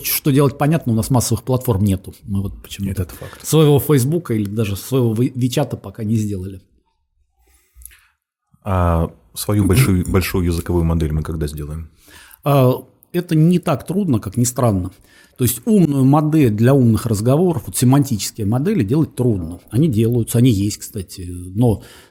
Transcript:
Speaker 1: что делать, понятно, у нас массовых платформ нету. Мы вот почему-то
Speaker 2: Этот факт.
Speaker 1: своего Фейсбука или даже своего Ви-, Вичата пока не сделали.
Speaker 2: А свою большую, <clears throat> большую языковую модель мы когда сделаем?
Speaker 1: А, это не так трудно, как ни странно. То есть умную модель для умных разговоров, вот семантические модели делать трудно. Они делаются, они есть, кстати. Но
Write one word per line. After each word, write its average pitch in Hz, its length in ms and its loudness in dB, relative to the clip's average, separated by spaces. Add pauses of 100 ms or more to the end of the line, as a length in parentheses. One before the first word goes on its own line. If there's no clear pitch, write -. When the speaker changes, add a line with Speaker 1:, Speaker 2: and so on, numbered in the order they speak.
Speaker 1:
что - 280 -2
делать, 139 280 2
понятно, 147 340 0
у - 20 0
нас 110 140 -2
массовых 117 340 0
платформ 123 400 0
нету. 95 300 -2 (100)
Мы 98 200 -6
вот - 180 -10
почему-то 98 420 -6
Speaker 2:
Этот - 80 -12
факт. - 340 -16
Speaker 1:
своего 147 340 4
Фейсбука 143 560 0
или 107 100 0
даже 104 300 -4
своего 120 400 -2
Ви-, 127 200 0
Вичата 123 420 -2
пока 104 260 -14
не 110 120 -2
сделали. 98 460 -6 (2000)
Speaker 2:
А 87 480 0 (220)
свою 101 320 0
большую, 95 400 2
<clears throat> - 40 -10
большую 92 360 0
языковую 85 400 0
модель 80 260 0
мы 78 120 -2
когда 78 240 -6
сделаем? 76 420 -10 (540)
Speaker 1:
А, 131 400 2 (280)
это 175 240 -2
не 165 240 4
так - 260 -4
трудно, 165 340 -2
как 98 180 -10
ни 120 60 2
странно. 104 480 0 (460)
То 127 80 0
есть - 200 -2
умную 156 400 2
модель 151 460 4
для 117 240 4
умных 117 320 2
разговоров, 135 580 0
вот 98 100 -10
семантические 123 680 0
модели 139 380 0
делать 135 320 -2
трудно. 90 440 -2 (120)
Они 143 160 2
делаются, 113 500 0
они 123 140 6
есть, 101 260 0
кстати. - 500 -12
Но 92 540 -2 (300)